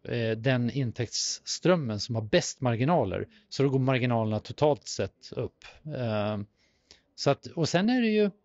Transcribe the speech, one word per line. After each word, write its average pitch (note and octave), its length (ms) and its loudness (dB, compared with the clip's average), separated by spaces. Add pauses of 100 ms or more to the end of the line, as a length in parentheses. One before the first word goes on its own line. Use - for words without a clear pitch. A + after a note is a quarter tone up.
eh, A2+ 300 -2
den A#2+ 320 0
intäktsströmmen B2 1300 -2
som A#2+ 160 -4
har A2 60 0
bäst - 400 0
marginaler. A#2+ 640 0 (220)
Så - 140 0
då C#3+ 60 4
går C3+ 100 2
marginalerna A#2 600 2
totalt - 480 0
sett - 480 -6
upp. - 300 -8 (320)
Eh, G#2+ 420 -2 (760)
så - 140 0
att, - 160 0
och D3 240 -2
sen F#3+ 200 2
är B3+ 120 2
det A3+ 80 2
ju G#3+ 220 4 (140)